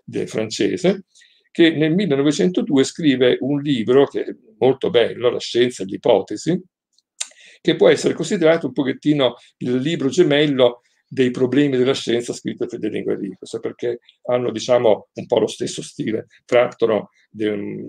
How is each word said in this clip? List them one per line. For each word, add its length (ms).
de-, 200
francese, 800
che 200
nel 220
millenovecentodue 920
scrive 560
un 200
libro 460
che 160
è 120
molto 300
bello, 420
La 80
scienza 440
e 20
l'ipotesi, 720
che 160
può 140
essere 240
considerato 540
un 60
pochettino 640
il 200
libro 300
gemello 720
dei 160
problemi 480
della 160
scienza 400
scritto 300
da 80
Federico 400
Enrico, 340
perché 400
hanno, 280
diciamo, 640
un 140
po' 100
lo 80
stesso 380
stile, 420
trattano 680
de-, 600